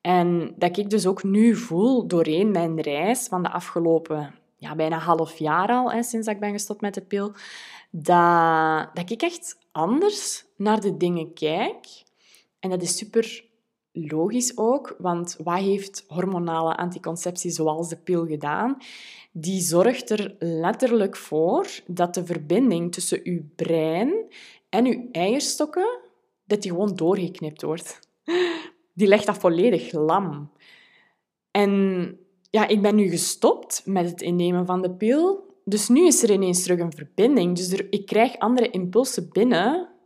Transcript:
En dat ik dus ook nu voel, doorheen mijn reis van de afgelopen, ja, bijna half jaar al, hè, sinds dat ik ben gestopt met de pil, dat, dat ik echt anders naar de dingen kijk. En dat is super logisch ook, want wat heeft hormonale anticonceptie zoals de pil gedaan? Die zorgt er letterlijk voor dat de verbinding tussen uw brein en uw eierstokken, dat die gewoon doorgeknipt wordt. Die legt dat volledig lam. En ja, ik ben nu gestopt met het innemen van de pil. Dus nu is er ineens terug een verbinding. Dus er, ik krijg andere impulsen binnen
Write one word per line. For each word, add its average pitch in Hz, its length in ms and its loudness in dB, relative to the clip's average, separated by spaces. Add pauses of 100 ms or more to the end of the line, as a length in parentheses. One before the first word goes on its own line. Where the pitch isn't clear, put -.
En 175 560 2
dat 175 200 0
ik 202 140 -4
dus 202 160 2
ook 190 160 -2
nu 208 340 6
voel, 214 500 0
doorheen 170 440 2
mijn 165 300 0
reis 156 460 -2
van 180 160 -4
de 165 80 -2
afgelopen, 165 840 -2 (220)
ja, 139 180 -12
bijna 160 240 -2
half 165 400 0
jaar 160 300 0
al, 247 240 0
hè, 233 100 -2
sinds 226 240 -6
dat 214 80 -2
ik 202 60 -10
ben 208 120 -4
gestopt 202 280 -8
met 202 140 -4
de 202 60 -8
pil, 202 320 -6 (580)
dat, 165 1040 4
dat 175 160 -6
ik 233 120 -4
echt - 360 -6 (140)
anders 277 720 -2 (120)
naar 214 240 0
de 185 160 -2
dingen 170 380 -2
kijk. 175 520 -4 (760)
En 190 100 -6
dat 180 120 -2
is 170 140 -4
super - 500 -4 (460)
logisch 170 640 -4
ook, 254 420 -2
want 175 460 -4
wat 175 140 -2
heeft 196 500 -4
hormonale 170 680 -2
anticonceptie 175 720 -6
zoals 160 380 -2
de 165 80 -10
pil 170 300 -2
gedaan? 156 500 -4 (560)
Die 185 280 -4
zorgt 180 500 2
er 214 280 -2
letterlijk 196 760 0
voor 185 500 0 (200)
dat 175 280 -2
de 175 120 -4
verbinding 170 680 0
tussen - 320 -4
uw 175 180 -4 (140)
brein 165 580 0 (540)
en 233 180 2
uw 220 260 -2
eierstokken, 302 840 -2 (460)
dat 208 180 -2
die 196 80 -6
gewoon 185 240 0
doorgeknipt 175 680 -2
wordt. 160 380 -8 (960)
Die 196 140 2
legt 202 180 6
dat 185 120 -2
volledig 180 540 0
lam. 156 580 -2 (1000)
En 196 680 0 (320)
ja, 214 180 2
ik 208 140 2
ben 208 120 4
nu 208 140 6
gestopt - 760 0
met 180 260 0
het 175 120 -12
innemen 175 440 0
van 180 160 0
de 185 80 0
pil. 285 560 0 (180)
Dus 208 240 -2
nu 294 180 8
is 240 160 6
er 226 80 4
ineens 196 320 2
terug 180 160 2
een 170 140 -4
verbinding. 180 640 2
Dus 180 160 -4
er, 196 180 -4
ik 202 160 -4
krijg 233 320 2
andere 240 320 2
impulsen 185 640 0
binnen 247 560 2 (180)